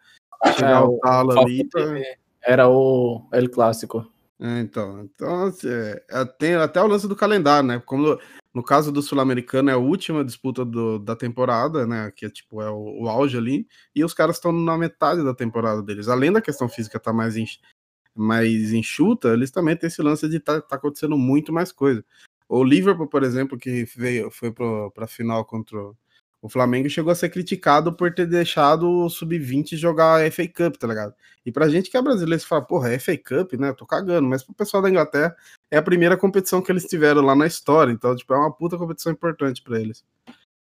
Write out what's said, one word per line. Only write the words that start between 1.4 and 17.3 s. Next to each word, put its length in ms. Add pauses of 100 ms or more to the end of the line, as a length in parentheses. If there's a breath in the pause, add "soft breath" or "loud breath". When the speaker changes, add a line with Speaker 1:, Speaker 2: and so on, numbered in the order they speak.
Speaker 1:
ali 260
pra 140
Speaker 2:
T 100
V 260 (260)
era 260
o 640
El 160
Clássico. 580 (340)
Speaker 1:
É, 200
então, 400
então, 460
assim, 200
é, 420
é, 140
tem 320
até 260
o 60
lance 220
do 60
calendário, 520
né? 180
Como 220
no, 120 (340 loud breath)
no 100
caso 260
do 120
Sul-Americano 680
é 40
a 40
última 460
disputa 400
do, 340
da 160
temporada, 720
né? 300
Que 100
é, 40
tipo, 320
é 80
o, 340
o 60
auge 280
ali, 300 (260 soft breath)
e 80
os 120
caras 260
tão 140
na 240
metade 480
da 80
temporada 500
deles. 240
Além 240
da 80
questão 300
física 280
tá 140
mais 240